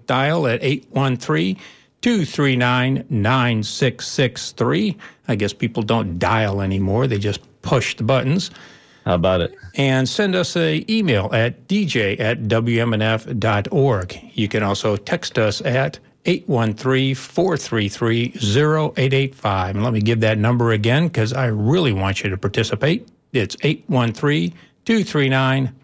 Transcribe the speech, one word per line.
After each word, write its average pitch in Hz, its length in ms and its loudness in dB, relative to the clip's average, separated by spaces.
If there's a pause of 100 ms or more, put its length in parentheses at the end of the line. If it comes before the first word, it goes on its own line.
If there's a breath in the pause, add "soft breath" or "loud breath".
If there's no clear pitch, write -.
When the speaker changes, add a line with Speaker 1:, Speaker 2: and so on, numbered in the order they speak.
Speaker 1:
dial 143 400 0
at 117 160 0
eight - 300 -2
one 131 260 0
three, 165 400 -2 (420 loud breath)
two 226 240 2
three 135 320 0
nine, 127 540 2
nine 117 520 2
six - 440 -2
six - 460 -2
three. 160 440 0 (320 loud breath)
I 123 60 0
guess 101 180 -2
people - 300 -4
don't 104 360 -2
dial 101 440 0
anymore. 98 440 0
They 113 120 -2
just 101 240 -4 (180)
push - 360 0
the 110 80 -4
buttons. 135 460 0 (540 loud breath)
Speaker 2:
How 92 100 2
about 90 260 2
it? - 140 -2 (220)
Speaker 1:
And 131 300 2
send 196 280 0
us 180 200 -2
an 165 360 0
email 139 420 2
at 117 340 -2
D 196 200 0
J 107 320 0
at 113 280 -2
W 113 360 2
M 117 100 0
N 107 80 0
F 110 260 0 (120)
dot 101 320 0
org. 123 480 0 (160)
You 107 140 -2
can 107 140 -2
also 98 360 0
text - 400 -4
us 107 240 0
at 135 360 -2 (280 soft breath)
eight 180 200 0
one 117 280 0
three, 131 400 0
four 175 420 0
three 107 320 -2
three, 117 500 -2
zero 151 600 2
eight 135 160 2
eight 135 200 0
five. 98 420 -2
And 101 60 0
let 120 120 0
me 104 80 2
give 110 180 2
that 110 160 2
number 117 360 2
again 120 360 2
'cause 113 240 -2
I 131 140 0
really 117 460 2
want 95 300 -2
you 104 60 -2
to 95 80 -2
participate. 127 720 -2 (240)
It's 107 300 -2
eight 156 240 -2
one 123 260 2
three, 160 400 0 (320 loud breath)
two 226 200 2
three 139 260 0
nine, 135 540 0